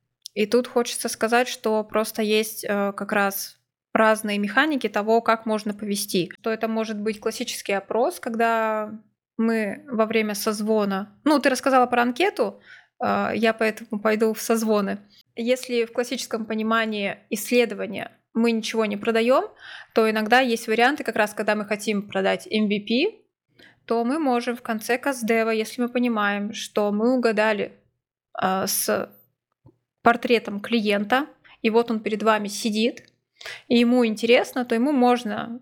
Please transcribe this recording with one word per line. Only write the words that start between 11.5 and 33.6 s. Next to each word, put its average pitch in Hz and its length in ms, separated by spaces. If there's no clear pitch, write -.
про 240 160
анкету, 247 580
э, 202 300
я 220 180
поэтому 220 480
пойду 220 340
в 220 60
созвоны. 208 580
Если 240 480
в 226 80
классическом 240 540
понимании 220 720
исследования 208 800
мы 226 180
ничего 220 340
не 208 100
продаём, 233 480
то 220 160
иногда 220 300
есть 233 280
варианты, 233 360
как 220 120
раз 214 180
когда 214 200
мы 208 120
хотим 208 420
продать 190 420
M 214 180
V 208 120
P, 247 340
то 233 180
мы 269 140
можем 247 380
в - 60
конце 233 360
каздева, 226 520
если 220 320
мы 240 60
понимаем, 208 640
что - 380
мы 226 240
угадали, 214 560
э, 190 240
с - 420
портретом 233 580
клиента, 208 680
и 226 80
вот 233 200
он 220 100
перед 214 220
вами 214 260
сидит, 220 560